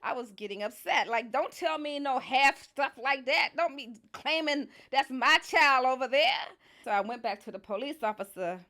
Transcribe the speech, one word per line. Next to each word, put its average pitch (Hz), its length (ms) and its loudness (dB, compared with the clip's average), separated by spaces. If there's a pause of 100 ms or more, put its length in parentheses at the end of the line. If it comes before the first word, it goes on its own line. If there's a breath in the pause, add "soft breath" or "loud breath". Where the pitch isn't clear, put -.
I 226 120 -4
was 240 180 -8
getting 202 320 -10
upset. 226 440 -2
Like, 226 240 -2
Don't 285 200 -2
tell 311 260 -2
me 294 220 -6
no 277 200 -2
half 269 420 2
stuff - 400 -4
like 269 240 -2
that. 311 320 2
Don't 311 180 0
be 247 200 -14 (180)
claiming 294 540 -2 (240 loud breath)
that's 269 180 0
my 262 360 4
child 285 400 4
over 262 220 2
there. 277 400 2 (360 soft breath)
So 233 80 -8
I 202 100 2
went 226 200 -4
back 214 240 -4
to 220 60 -14
the 196 80 -12
police 247 440 -6
officer 190 560 -4 (100)